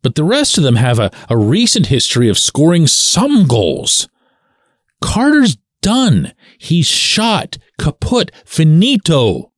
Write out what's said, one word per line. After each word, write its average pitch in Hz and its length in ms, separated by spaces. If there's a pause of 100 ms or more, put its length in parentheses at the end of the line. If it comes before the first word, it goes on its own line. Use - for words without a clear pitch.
But 127 120
the 156 80
rest 254 340
of 180 60
them 123 140
have 120 240
a, 101 100 (180)
a 117 80
recent 160 500
history 123 420
of 98 100
scoring 165 480
some 214 640
goals. 98 600 (920)
Carter's 262 560 (240)
done. 202 520 (260)
He's 170 280
shot, - 720 (180)
kaput, - 540 (140)
finito. 160 1120